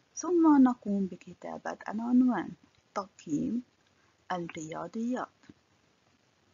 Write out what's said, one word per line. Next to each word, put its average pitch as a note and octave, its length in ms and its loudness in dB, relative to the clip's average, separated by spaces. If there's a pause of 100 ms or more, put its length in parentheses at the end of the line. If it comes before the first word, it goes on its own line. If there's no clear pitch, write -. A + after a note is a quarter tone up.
(160)
ثم D#4+ 480 6
نقوم G3+ 420 0
بكتابة E3+ 720 -12 (120)
العنوان: A#3+ 600 2 (440)
تقييم G3+ 680 -6 (680)
الرياضيات. E3+ 1000 -8 (1200)